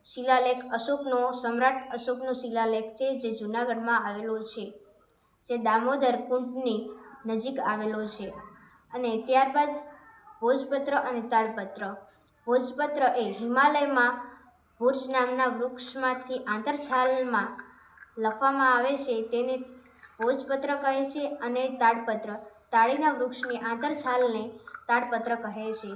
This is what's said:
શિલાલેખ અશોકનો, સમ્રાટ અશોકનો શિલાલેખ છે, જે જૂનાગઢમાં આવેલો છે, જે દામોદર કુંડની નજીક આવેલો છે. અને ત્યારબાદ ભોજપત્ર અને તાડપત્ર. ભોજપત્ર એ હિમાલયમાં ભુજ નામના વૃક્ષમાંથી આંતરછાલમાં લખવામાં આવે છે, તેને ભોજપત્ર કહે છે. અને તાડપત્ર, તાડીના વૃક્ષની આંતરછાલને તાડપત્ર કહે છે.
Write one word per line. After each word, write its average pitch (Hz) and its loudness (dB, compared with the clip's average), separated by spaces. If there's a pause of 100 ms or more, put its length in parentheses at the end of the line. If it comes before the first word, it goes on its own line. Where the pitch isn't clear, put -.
શિલાલેખ 247 2
અશોકનો, 254 0
સમ્રાટ 247 0
અશોકનો 247 -4
શિલાલેખ 226 -2
છે, 269 -2
જે 233 -2
જૂનાગઢમાં 226 0
આવેલો 220 -4
છે, 214 -10 (720)
જે 240 -4
દામોદર 233 2
કુંડની 247 -2 (360)
નજીક 226 -4
આવેલો 214 -2
છે. 208 -8 (600)
અને 240 -2
ત્યારબાદ 269 4 (720)
ભોજપત્ર 269 0
અને 247 0
તાડપત્ર. 220 -2 (500)
ભોજપત્ર 269 0
એ 233 2
હિમાલયમાં 254 2 (600)
ભુજ 262 2
નામના 254 2
વૃક્ષમાંથી 254 -2
આંતરછાલમાં 254 0 (600)
લખવામાં 262 4
આવે 262 2
છે, 254 -2
તેને 240 -2 (680)
ભોજપત્ર 277 0
કહે 277 0
છે. 285 -4
અને 247 -2
તાડપત્ર, 233 0 (380)
તાડીના 277 6
વૃક્ષની 247 -2
આંતરછાલને 247 0 (380)
તાડપત્ર 233 0
કહે 220 -6
છે. 208 -8